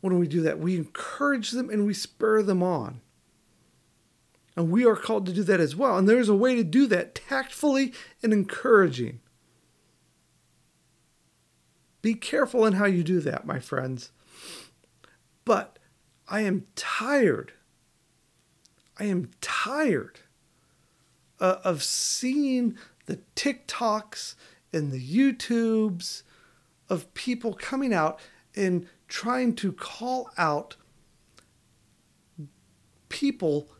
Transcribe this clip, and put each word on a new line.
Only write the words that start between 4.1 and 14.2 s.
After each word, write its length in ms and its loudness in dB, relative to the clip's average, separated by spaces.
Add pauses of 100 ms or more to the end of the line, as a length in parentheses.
And 140 0
we 160 4
are 80 6
called 320 -2
to 60 -4
do 100 0
that 160 4
as 160 2
well. 240 2
And 100 6
there's 200 6
a 80 6
way 180 4
to 80 2
do 240 4
that 300 0
tactfully 760 0 (300)
and 100 2
encouraging. 880 2 (2750)
Be 140 0
careful 500 0
in 100 4
how 120 2
you 160 2
do 180 2
that, 240 -4
my 140 -6
friends. 540 -6 (1300)